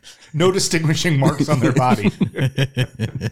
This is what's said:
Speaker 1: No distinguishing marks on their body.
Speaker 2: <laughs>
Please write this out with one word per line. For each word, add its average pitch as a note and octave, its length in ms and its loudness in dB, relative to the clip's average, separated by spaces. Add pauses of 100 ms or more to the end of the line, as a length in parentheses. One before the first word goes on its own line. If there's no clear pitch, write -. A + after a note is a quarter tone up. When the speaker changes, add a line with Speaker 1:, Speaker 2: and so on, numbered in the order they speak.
(320)
Speaker 1:
No E3+ 200 2
distinguishing D#3+ 680 0
marks D3 320 0
on C3 100 2
their - 120 2
body. B2+ 380 2 (220)
Speaker 2:
<laughs> C3 1000 -4